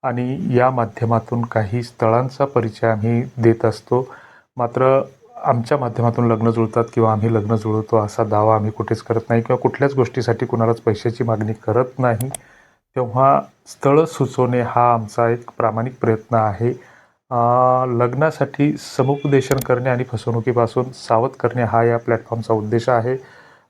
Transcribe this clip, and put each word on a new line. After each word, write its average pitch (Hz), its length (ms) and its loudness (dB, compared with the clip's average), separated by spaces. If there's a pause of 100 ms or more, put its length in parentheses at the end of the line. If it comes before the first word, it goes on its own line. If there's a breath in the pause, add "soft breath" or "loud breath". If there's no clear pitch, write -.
आणि 123 540 -4
या 127 120 2
माध्यमातून 117 720 -2
काही 117 420 -2
स्थळांचा 123 600 0
परिचय 117 420 -2
आम्ही 113 360 0 (140)
देत 113 280 4
असतो. 123 420 -2 (500 loud breath)
मात्र 131 440 2 (420)
आमच्या 127 340 0
माध्यमातून 117 540 0
लग्न 113 180 2
जुळतात 113 340 0 (100)
किंवा 113 180 4
आम्ही 110 220 0
लग्न 110 220 0
जुळवतो 110 420 0
असा 104 260 0
दावा 107 320 2
आम्ही 107 160 0
कुठेच 110 300 -4
करत 113 280 -2
नाही 117 120 2
किंवा 123 200 -2
कुठल्याच 139 320 0
गोष्टीसाठी 120 520 -2
कुणालाच 113 360 0
पैशाची 113 420 -2
मागणी 110 300 -2
करत 120 460 -2
नाही. 123 300 -2 (680 loud breath)
तेव्हा 131 460 2 (260)
स्थळं 147 380 2
सुचवणे 127 560 -2
हा 120 320 2
आमचा 113 360 0
एक 120 280 -4
प्रामाणिक 113 440 -2
प्रयत्न 113 340 0
आहे. 113 580 -2 (360 loud breath)
अ, 127 60 -4 (500)
लग्नासाठी 135 920 0
समुपदेशन 139 800 0
करणे 127 320 0
आणि 127 140 -2
फसवणुकीपासून 117 800 -2 (100)
सावध 117 360 0
करणे 120 340 -2
हा 117 200 2
या 117 140 2
प्लॅटफॉर्मचा 113 560 -2
उद्देश 110 360 -2
आहे 123 280 0 (520 loud breath)